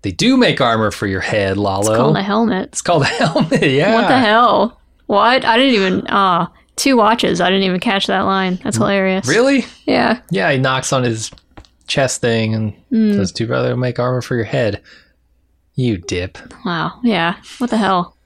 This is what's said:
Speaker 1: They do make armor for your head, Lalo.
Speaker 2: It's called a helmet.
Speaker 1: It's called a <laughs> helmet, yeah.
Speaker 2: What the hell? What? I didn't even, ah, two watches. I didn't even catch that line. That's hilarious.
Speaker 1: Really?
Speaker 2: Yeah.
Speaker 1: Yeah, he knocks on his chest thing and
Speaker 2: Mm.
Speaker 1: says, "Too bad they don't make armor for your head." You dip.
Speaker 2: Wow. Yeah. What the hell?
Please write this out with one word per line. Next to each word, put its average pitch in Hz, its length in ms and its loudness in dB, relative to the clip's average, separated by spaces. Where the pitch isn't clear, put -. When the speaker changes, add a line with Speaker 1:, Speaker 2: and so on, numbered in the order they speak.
Speaker 1:
They 98 100 -6
do 240 240 2
make 196 240 2
armor 113 320 2
for - 160 -4
your 95 120 -2
head, 98 360 0
Lalo. 101 340 0
Speaker 2:
It's 110 80 2
called 131 180 2
a - 60 -2
helmet. 202 460 0
Speaker 1:
It's - 140 -10
called 165 200 2
a 135 40 0
<laughs> - 0 -
helmet, 175 640 0
yeah. 160 240 2
Speaker 2:
What 233 140 2
the 262 100 4
hell? 220 640 2
What? 220 380 2
I 226 120 2
didn't 262 180 4
even, 190 340 0
ah, 180 440 0
two 269 200 2
watches. 214 440 2
I 180 100 2
didn't 196 140 2
even 180 160 0
catch 196 260 -2
that 190 140 0
line. 190 420 -2
That's - 140 -4
hilarious. 196 500 0
Speaker 1:
Really? 240 380 2
Speaker 2:
Yeah. 247 340 0
Speaker 1:
Yeah, 175 220 0
he 131 60 0
knocks 131 340 -2
on 131 100 0
his 113 280 -4
chest - 320 -2
thing 113 340 0
and 110 200 -4
Speaker 2:
Mm. 220 240 2
Speaker 1:
says, 190 160 -2
"Too 113 160 -4
bad 127 140 -2
they 123 80 0
don't 123 100 -2
make 123 180 -4
armor 123 240 -2
for - 140 -4
your 113 80 -2
head." 107 360 -2
You 120 240 -2
dip. 90 400 -8
Speaker 2:
Wow. 165 280 -6
Yeah. 185 340 0
What 247 120 -4
the 226 60 -2
hell? 196 380 -2